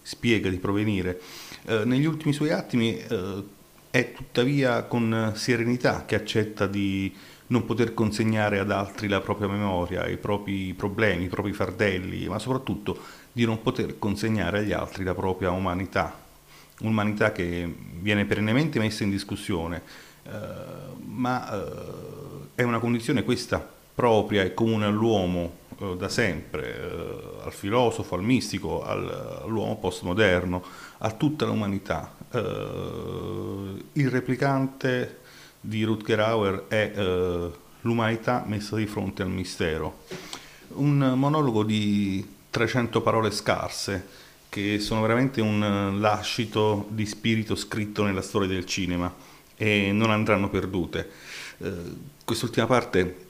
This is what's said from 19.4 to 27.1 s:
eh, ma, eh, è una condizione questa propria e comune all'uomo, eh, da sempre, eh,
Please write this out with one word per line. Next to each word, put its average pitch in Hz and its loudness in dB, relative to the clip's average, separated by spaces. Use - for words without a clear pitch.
eh, - -14
ma, 123 -2
eh, - -8
è 127 2
una 117 2
condizione 117 2
questa 101 0
propria 104 6
e 92 2
comune 110 4
all'uomo, 95 2
eh, 95 -4
da 95 -2
sempre, 78 -2
eh, - -10